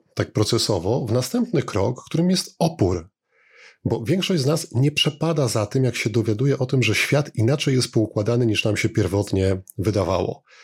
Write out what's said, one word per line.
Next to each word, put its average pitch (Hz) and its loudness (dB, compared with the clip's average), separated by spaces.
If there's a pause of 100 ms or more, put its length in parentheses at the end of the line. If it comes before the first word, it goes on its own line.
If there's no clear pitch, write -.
(160)
tak - -2
procesowo 107 0
w 117 -4
następny 143 0
krok, 107 -2
którym 170 0
jest - -2
opór. 92 0 (760)
Bo 117 -2
większość 175 0
z 123 -4
nas 156 -2
nie 139 2
przepada 151 0
za 107 0
tym, 131 0
jak 120 0
się - -4
dowiaduje 113 0
o 127 0
tym, 131 2
że 139 2
świat - 0
inaczej 135 2
jest 123 0
poukładany, 113 0
niż 104 0
nam 104 0
się 107 -2
pierwotnie 95 0 (160)
wydawało. 95 0 (200)